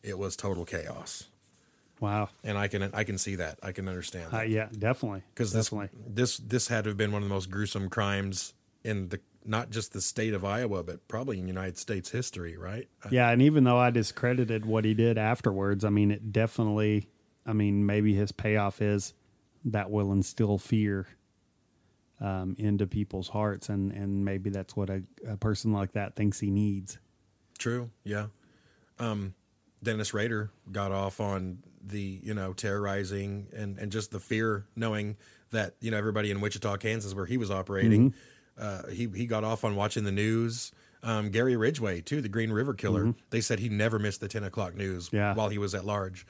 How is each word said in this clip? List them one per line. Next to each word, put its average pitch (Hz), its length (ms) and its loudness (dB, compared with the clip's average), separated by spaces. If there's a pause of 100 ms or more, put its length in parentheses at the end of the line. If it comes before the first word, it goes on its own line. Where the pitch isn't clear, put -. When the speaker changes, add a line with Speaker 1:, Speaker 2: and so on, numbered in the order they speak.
Speaker 1:
It 98 140 -6
was 95 180 -4
total 90 280 -4
chaos. 80 640 -8 (720)
Speaker 2:
Wow. 104 300 0 (160)
Speaker 1:
And 104 140 -2
I 101 100 0
can, 98 140 -2 (120)
I 104 100 0
can 98 140 -2
see 98 180 -4
that. 80 260 -6
I 95 100 -6
can 95 160 -6
understand 90 440 -8
Speaker 2:
Uh, 113 60 -2
Speaker 1:
that. 110 120 -2
Speaker 2:
yeah, 110 180 0 (100)
definitely. 104 440 -2 (120)
Speaker 1:
'Cause 107 180 -2
this, 110 180 4
Speaker 2:
Definitely. 104 360 -6
Speaker 1:
this, 120 300 0
this 117 320 0
had 110 160 0
to 107 60 0
have 101 60 -2
been 104 140 2
one 104 120 0
of 101 60 -2
the 98 60 0
most 95 160 -2
gruesome 98 380 -2
crimes 98 680 -2 (300)
in 101 240 -2
the, 101 100 -6 (260)
not 110 260 -2
just 110 240 -4
the - 60 -6
state 110 340 -2
of 95 100 -2
Iowa, 101 400 -2
but - 240 -12
probably 117 320 -6
in 90 80 -4
United 92 300 -6
States 98 320 -6
history, 85 460 -6
right? 92 320 -8 (160)
I 104 60 -12
Speaker 2:
Yeah, 120 200 6
and 117 120 6
even 147 220 8
though 123 140 8
I 123 120 6
discredited 117 760 2
what 110 180 4
he 110 100 4
did 113 240 6
afterwards, 101 680 2
I 104 60 4
mean, 104 200 6
it 104 220 -2
definitely, 107 760 2 (380)
I 117 80 -2
mean, 101 320 4
maybe 107 280 4
his 98 160 2
payoff 107 520 0
is 104 320 0 (500)
that 104 260 0
will 101 220 2
instill 101 460 2
fear, 101 480 0 (1120)
um, 95 380 -2
into 104 280 2
people's 98 420 -4
hearts, 107 400 -2
and, 98 240 0
and 98 320 -2
maybe 98 260 -2
that's 98 260 -6
what 98 140 -2
a, 95 120 -4 (240)
a 110 100 -6
person 107 360 0
like 98 200 0
that 101 220 -4
thinks 104 260 2
he 101 100 0
needs. 98 480 0 (600)
Speaker 1:
True, 120 320 -4 (140)
yeah. 104 220 -2 (720)
Um, 104 360 -2 (480)
Dennis 107 320 -2
Rader 107 360 0 (200)
got 98 220 -2
off 98 280 -2
on 95 380 -2 (260)
the, 98 380 -6
you 107 120 -6
know, 95 180 -4
terrorizing 101 1000 -2
and, 98 260 -8
and 104 120 -6
just 104 220 -4
the 98 80 -6
fear, 110 460 0 (100)
knowing 107 400 -2 (340)
that, 107 300 -2
you 113 100 -4
know, 110 80 0
everybody 104 320 0
in 101 100 -2
Wichita, 104 360 -2
Kansas, 107 380 -2
where 95 120 -4
he 117 100 -2
was 110 140 -2
operating, 104 600 6
Speaker 2:
Mm-hmm. - 540 -10
Speaker 1:
uh, 98 280 -6
he, 117 240 -4
he 120 100 -2
got 110 160 0
off 110 220 -2
on 107 100 0
watching 104 300 0
the 101 80 0
news. 113 580 0 (320)
Um, 107 280 -2
Gary 120 260 4
Ridgway, 110 460 0
too, 147 180 -4
the 113 80 -4
Green 110 240 0
River 123 220 0
Killer, 101 320 2
Speaker 2:
Mm-hmm. 120 120 0 (120)
Speaker 1:
they 113 100 0
said 110 180 0
he 113 100 -2
never 107 300 2
missed 104 220 -2
the 104 80 -6
ten 104 160 -6
o'clock 95 320 -6
news 92 360 -6
Speaker 2:
Yeah. 101 220 2
Speaker 1:
while 104 140 2
he 104 100 -2
was 101 160 0
at 95 100 -4
large. 98 460 -4